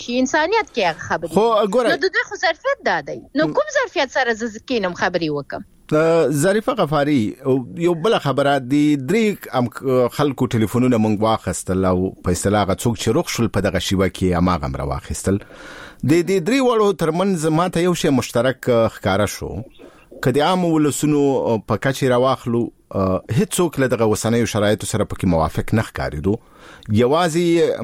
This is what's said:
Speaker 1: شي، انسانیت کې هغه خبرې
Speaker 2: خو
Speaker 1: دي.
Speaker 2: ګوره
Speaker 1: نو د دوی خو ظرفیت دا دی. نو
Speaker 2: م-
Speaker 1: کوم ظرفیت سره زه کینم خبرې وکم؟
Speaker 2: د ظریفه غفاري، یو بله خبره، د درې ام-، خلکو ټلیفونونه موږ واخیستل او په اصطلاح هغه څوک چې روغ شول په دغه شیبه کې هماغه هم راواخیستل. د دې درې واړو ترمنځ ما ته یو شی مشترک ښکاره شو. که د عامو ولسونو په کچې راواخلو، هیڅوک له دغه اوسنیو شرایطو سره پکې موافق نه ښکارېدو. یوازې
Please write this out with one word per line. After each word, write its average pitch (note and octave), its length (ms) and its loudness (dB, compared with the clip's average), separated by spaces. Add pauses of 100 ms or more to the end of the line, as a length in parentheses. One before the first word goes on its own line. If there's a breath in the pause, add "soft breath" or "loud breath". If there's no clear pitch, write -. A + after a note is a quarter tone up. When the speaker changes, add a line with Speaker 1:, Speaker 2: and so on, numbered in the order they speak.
Speaker 1:
شي، A#3+ 180 -4
انسانیت E4+ 500 0
کې A#3 160 -2
هغه - 200 -6
خبرې E3 260 -4
Speaker 2:
خو G#3 180 4
Speaker 1:
دي. G#3 220 2
Speaker 2:
ګوره B3 180 2
Speaker 1:
نو - 100 -4
د F#4+ 140 0
دوی A#4+ 140 -2
خو G4+ 100 -10
ظرفیت G4 480 -2
دا F3+ 80 0 (100)
دی. D#3 80 -10 (200)
نو D#4 120 2
Speaker 2:
م- D4+ 120 -4
Speaker 1:
کوم D5+ 180 -2
ظرفیت F4+ 400 -2
سره A#3+ 240 0
زه A3 180 -8 (120)
کینم F#3+ 280 -2
خبرې F3+ 380 -2
وکم؟ - 340 -12 (220)
Speaker 2:
د D#3+ 360 4 (140)
ظریفه G#3 380 0
غفاري، D3 400 2 (640)
یو F3 80 4 (100)
بله G#3+ 240 2
خبره، C#3 320 2
د B2+ 160 -2 (320)
درې A3 180 2 (360)
ام-، B2+ 580 0
خلکو C#3+ 280 0 (100)
ټلیفونونه A#2+ 500 2
موږ G#2+ 80 2 (140)
واخیستل F#2+ 640 -2
او F#2 40 2 (300)
په F2+ 100 0
اصطلاح G2+ 300 0
هغه F#2 160 0
څوک A2+ 180 0
چې - 60 -4 (120)
روغ - 180 -4
شول A2+ 200 0
په G2 120 0
دغه F2+ 180 -2
شیبه F#2+ 220 0
کې F2+ 320 -2
هماغه F2 300 0
هم C2+ 120 -6
راواخیستل. E3 580 -4
د - 720 -6 (140)
دې F#3+ 100 2 (100)
درې C4 200 2
واړو G#3 360 2
ترمنځ D#3+ 560 0
ما F3+ 160 0
ته E3+ 140 2
یو F3+ 40 2 (100)
شی D3 180 2
مشترک A#2+ 380 0 (100)
ښکاره G#2 680 2
شو. - 160 -8 (720 loud breath)
که F3 80 2
د C#3+ 160 2
عامو F#3 260 2
ولسونو D3 480 2 (480)
په A2+ 140 0
کچې C3+ 280 -2
راواخلو، B2 480 0 (760)
هیڅوک F3+ 440 0
له C3 120 2
دغه A2+ 180 0
اوسنیو A2+ 400 0
شرایطو G#2 380 0
سره - 160 -2
پکې - 280 -2
موافق D#2+ 440 0
نه A2 100 2
ښکارېدو. D2+ 460 -4 (680 loud breath)
یوازې D#3+ 840 2